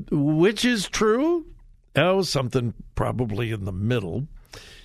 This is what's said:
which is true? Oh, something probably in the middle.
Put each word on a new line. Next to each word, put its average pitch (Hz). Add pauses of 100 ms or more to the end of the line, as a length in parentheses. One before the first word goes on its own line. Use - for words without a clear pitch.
(120)
which 156
is 240
true? 294 (480)
Oh, 185
something 127 (180)
probably 113
in 101
the 98
middle. 104 (580)